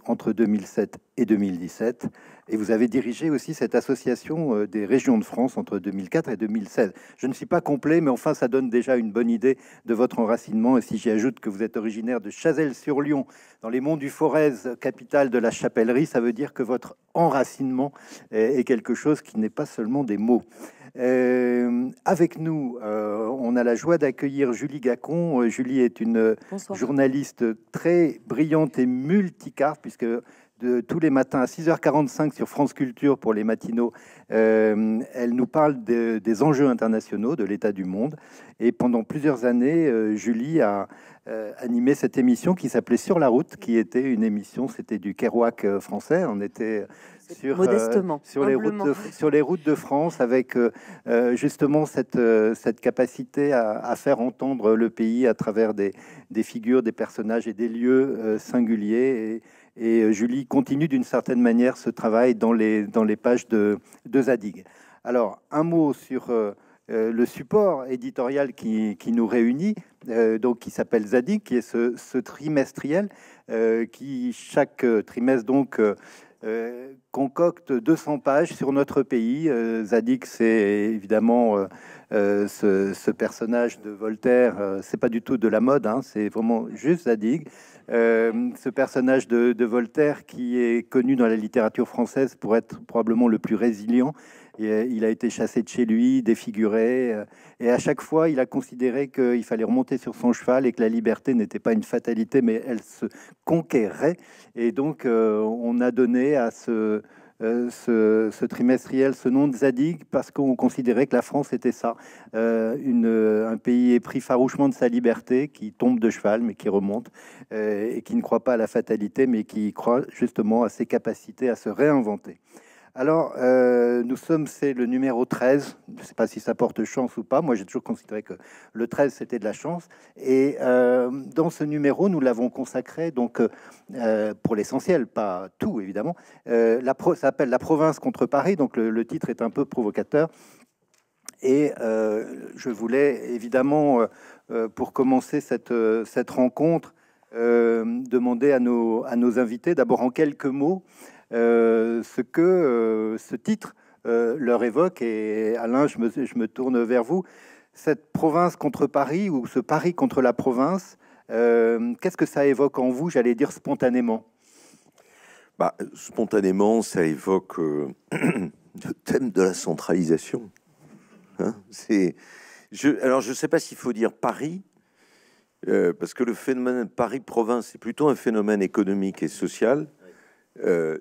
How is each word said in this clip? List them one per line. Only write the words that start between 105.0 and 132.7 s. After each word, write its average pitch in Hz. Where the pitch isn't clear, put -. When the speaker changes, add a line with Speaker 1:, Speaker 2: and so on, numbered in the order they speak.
Speaker 1:
euh, 113
on 117
a 123
donné 127
à 117
ce, 110
euh, 120
ce, 110
ce -
trimestriel 131
ce -
nom 139
de 135
Zadig 139
parce 131
qu'on 135
considérait 123
que 127
la 120
France 139
était 120
ça, 117
euh, 113
une, 120
un 113
pays 123
épris 120
farouchement 131
de 131
sa 127
liberté, 120
qui 107
tombe 123
de 113
cheval, 107
mais 110
qui -
remonte, 101
euh, 107
et 117
qui -
ne 117
croit 113
pas 123
à -
la 110
fatalité, 110
mais 117
qui 104
croit 120
justement 117
à 107
ses -
capacités 117
à 113
se -
réinventer. 107
Alors, 151
euh, 123
nous 123
sommes, 156
c'est 139
le 123
numéro 127
treize. 135
Je -
ne -
sais -
pas 113
si -
ça 113
porte 117
chance 123
ou 113
pas. 139
Moi, 151
j'ai 98
toujours 117
considéré 107
que -
le 113
treize, 143
c'était -
de 104
la 107
chance. 170
Et, 135
euh, 127
dans 165
ce -
numéro, 147
nous 170
l'avons 123
consacré, 135